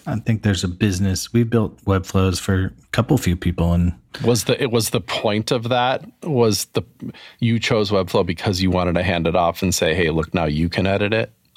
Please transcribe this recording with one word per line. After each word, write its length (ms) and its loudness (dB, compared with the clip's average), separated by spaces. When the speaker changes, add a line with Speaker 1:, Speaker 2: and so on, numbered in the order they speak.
Speaker 1:
I 140 -4
think 220 -2
there's 200 2
a 60 -2
business. 640 -2
We 100 4
built 420 0
Webflows 560 0
for 260 0
a 40 -6
couple 260 2
few 160 0
people, 380 0
and 200 2
Speaker 2:
Was 200 2
the, 180 0
it 80 -2
was 200 0
the 100 -2
point 500 -2
of 180 -2
that 360 0
was 520 2
the, 80 -2
you 180 2
chose 320 0
Webflow 340 2
because 380 -2
you 80 2
wanted 240 0
to 80 2
hand 240 0
it 80 0
off 280 0
and 120 0
say, 200 0
"Hey, 160 2
look, 220 -2
now 120 0
you 240 0
can 180 -2
edit 260 0
it"? 200 -2